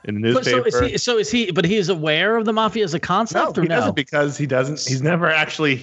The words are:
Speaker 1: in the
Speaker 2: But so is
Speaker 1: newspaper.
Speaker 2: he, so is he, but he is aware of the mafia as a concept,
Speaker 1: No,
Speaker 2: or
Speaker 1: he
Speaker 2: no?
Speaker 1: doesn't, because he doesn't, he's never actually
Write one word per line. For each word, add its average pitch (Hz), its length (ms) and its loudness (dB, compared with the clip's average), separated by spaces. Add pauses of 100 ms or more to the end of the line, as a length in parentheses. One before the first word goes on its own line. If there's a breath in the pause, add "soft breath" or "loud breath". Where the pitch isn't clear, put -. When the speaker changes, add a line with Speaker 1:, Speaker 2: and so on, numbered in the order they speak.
Speaker 1:
in 107 180 -4
the - 100 4
Speaker 2:
But 254 140 2
so 254 120 2
is 240 60 0
Speaker 1:
newspaper. 233 220 2
Speaker 2:
he, - 120 -4
so 233 200 0
is 202 120 -2
he, 233 220 0
but 170 140 2
he 214 100 2
is 185 140 0
aware 170 460 0
of 220 100 0
the 220 80 0
mafia 220 300 0
as 160 100 -4
a 165 60 -2
concept, 220 560 -2
Speaker 1:
No, 190 40 0
Speaker 2:
or - 20 4
Speaker 1:
he 165 60 2
Speaker 2:
no? 135 80 2
Speaker 1:
doesn't, 104 200 0
because 147 420 0
he 143 80 -2
doesn't, 135 340 -2
he's 131 220 -2
never 165 280 0
actually 151 520 0